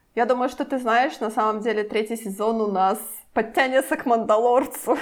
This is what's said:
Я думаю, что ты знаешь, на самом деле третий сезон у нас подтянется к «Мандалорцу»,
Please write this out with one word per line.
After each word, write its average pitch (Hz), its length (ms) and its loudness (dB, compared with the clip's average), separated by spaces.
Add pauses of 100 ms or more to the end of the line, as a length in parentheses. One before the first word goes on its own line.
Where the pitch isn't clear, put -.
(160)
Я 233 100 2
думаю, 247 220 0
что 269 160 -6
ты 269 140 -4
знаешь, 254 420 0
на 220 100 -4
самом 214 300 0
деле 214 240 -2
третий 214 320 -2
сезон 220 440 -2
у 214 120 0
нас 190 260 2 (360)
подтянется 262 600 0
к - 100 -8
«Мандалорцу», 233 960 2